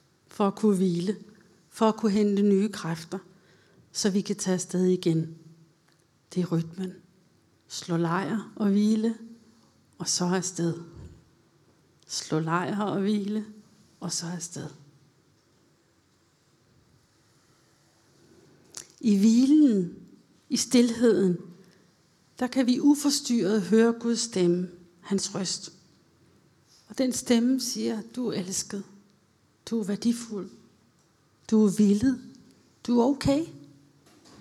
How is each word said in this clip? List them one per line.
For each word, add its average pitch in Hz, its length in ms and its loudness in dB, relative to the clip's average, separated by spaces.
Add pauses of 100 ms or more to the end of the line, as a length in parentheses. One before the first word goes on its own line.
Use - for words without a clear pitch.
(260)
for - 200 0
at 196 80 0
kunne 208 220 2
hvile, 180 400 0 (520)
for 220 200 2
at 214 80 0
kunne 220 160 0
hente 202 300 2
nye 202 260 4
kræfter, 170 500 -8 (720)
så - 180 -2
vi 196 100 0
kan 196 160 -6
tage 185 180 -2
afsted 180 300 -2
igen. 175 520 0 (1000)
Det 185 60 -2
er 175 60 -2
rytmen. 180 460 -4 (760)
Slå - 280 -6
lejr 170 600 -4
og 208 120 0
hvile, 214 500 2 (800)
og 175 100 -8
så - 160 -2
afsted. 175 500 -2 (1300)
Slå - 340 -6
lejr 175 400 -4
og 202 200 0
hvile, 208 460 -2 (540)
og 175 120 -8
så - 140 -6
afsted. 165 420 -10 (4000)
I 208 180 2
hvilen, 233 840 4 (500)
i 262 40 -2
stilheden, 226 840 2 (1000)
der 247 80 -2
kan 247 200 0
vi 247 140 2
uforstyrret 240 800 2
høre 220 300 4
Guds 233 280 -2
stemme, 180 480 0 (320)
hans - 340 -4
røst. - 380 -8 (1160)
Og 208 100 -18
den 254 140 2
stemme 247 480 2
siger, 220 420 -4 (140)
"Du 247 120 -4
er 151 40 -4
elsket. 190 520 -6 (840)
Du 226 100 -2
er 208 40 -6
værdifuld. 208 640 -4 (1000)
Du 214 160 6
er 196 40 4
villet. 208 500 2 (640)
Du 240 140 2
er 226 40 4
okay. 277 420 0 (960)